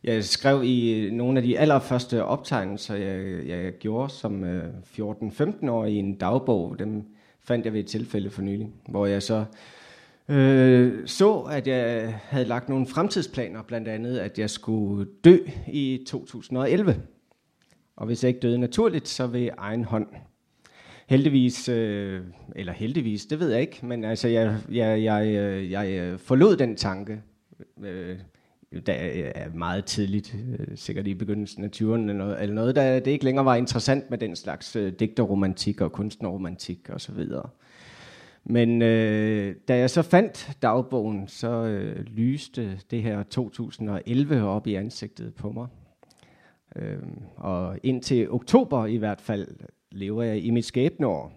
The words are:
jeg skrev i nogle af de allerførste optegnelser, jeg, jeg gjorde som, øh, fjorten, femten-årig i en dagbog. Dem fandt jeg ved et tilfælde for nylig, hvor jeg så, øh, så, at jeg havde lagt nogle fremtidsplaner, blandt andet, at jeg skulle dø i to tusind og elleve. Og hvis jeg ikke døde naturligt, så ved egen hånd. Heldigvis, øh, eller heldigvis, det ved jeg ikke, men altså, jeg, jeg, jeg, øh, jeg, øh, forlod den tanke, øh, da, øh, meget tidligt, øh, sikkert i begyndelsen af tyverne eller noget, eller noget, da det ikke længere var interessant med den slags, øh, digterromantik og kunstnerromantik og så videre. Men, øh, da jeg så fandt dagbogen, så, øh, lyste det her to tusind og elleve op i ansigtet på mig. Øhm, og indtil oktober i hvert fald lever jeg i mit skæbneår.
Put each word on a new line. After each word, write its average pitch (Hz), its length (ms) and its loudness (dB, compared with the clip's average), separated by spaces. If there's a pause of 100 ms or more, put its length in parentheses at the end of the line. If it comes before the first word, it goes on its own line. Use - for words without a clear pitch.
jeg 110 200 0
skrev 135 400 2
i 117 500 2
nogle 123 260 2
af 120 40 0
de 120 160 2
allerførste 127 640 2
optegnelser, 107 720 -4
jeg, 95 520 -6
jeg 90 260 -6
gjorde 117 360 -4
som, 101 340 -6
øh, 87 300 -6 (100)
fjorten, 107 480 -8
femten-årig 120 640 0
i 104 40 2
en 98 200 -2
dagbog. 113 640 0
Dem 107 260 -6 (340)
fandt 117 260 -2
jeg 110 80 -4
ved 107 60 0
et 92 80 -4
tilfælde - 420 -4
for 98 120 -8
nylig, 104 320 -4 (160)
hvor 101 160 0
jeg 101 180 0
så, 110 220 0 (840)
øh, 127 760 8
så, 196 320 4
at 135 280 -4
jeg 117 460 0 (100)
havde 131 220 0
lagt 120 240 -4
nogle 131 180 0
fremtidsplaner, 135 760 -2
blandt 113 240 -8
andet, 117 300 -4
at 98 220 -6
jeg 107 100 0
skulle 101 580 -2 (160)
dø 175 140 12 (300)
i 131 400 -2
to - 180 -8
tusind - 320 -8
og 131 140 2
elleve. 180 300 4 (960)
Og 107 100 -10
hvis 117 180 -2
jeg 127 60 4
ikke 123 100 -2
døde 120 180 2
naturligt, 135 500 0
så 127 200 -4
ved 120 300 -2
egen 107 260 -4
hånd. 110 240 -2 (1000)
Heldigvis, 135 600 4
øh, 101 520 -2 (340)
eller 90 180 -8
heldigvis, 113 520 -4
det 151 140 -4
ved 165 120 0
jeg 117 100 4
ikke, - 240 -6
men 120 180 -6
altså, 110 240 -2
jeg, 113 340 4 (100)
jeg, 110 320 2
jeg, 107 240 4
øh, 98 440 0
jeg, 98 200 -2
øh, 90 280 -4
forlod 165 380 6
den 120 180 2
tanke, 101 460 -6 (640)
øh, 92 360 -10 (680)
da, 78 440 -4 (140)
øh, 82 100 -12
meget 87 300 -4
tidligt, 101 500 -4 (240)
øh, - 80 -8 (100)
sikkert 101 300 -6
i 98 60 -4
begyndelsen 101 500 -6
af 104 80 -6
tyverne 110 400 0
eller 98 140 -4
noget, 101 160 -6
eller 104 140 -4
noget, 117 200 0
da 131 200 4
det 131 120 0
ikke 139 180 0
længere 131 200 2
var 127 100 6
interessant 123 540 0
med 123 80 -6
den 101 180 -6
slags, - 400 -10
øh, 98 240 -2
digterromantik 101 840 0
og 92 100 0
kunstnerromantik 95 960 -8
og - 120 -10
så - 100 -14
videre. - 380 -8 (1000)
Men, 117 320 4
øh, 107 760 4 (120)
da 127 100 4
jeg 123 120 4
så 170 120 2
fandt 180 600 2
dagbogen, 110 680 0
så, - 200 -6
øh, 104 580 -4
lyste 113 720 -2 (120)
det 117 120 -2
her 104 200 -2
to 120 260 -4
tusind 110 400 -8
og 101 160 -4
elleve 135 360 2
op 101 260 0
i 104 80 -2
ansigtet 107 600 -10
på 104 160 -8
mig. 120 160 -10 (1080)
Øhm, - 460 -10 (140)
og 92 480 -4
indtil 127 460 0
oktober 131 560 2
i 110 120 -2
hvert 107 240 -4
fald 101 260 -4 (440)
lever 101 320 -6
jeg 110 200 -2
i 110 60 -2
mit 117 160 2
skæbneår. 123 720 -2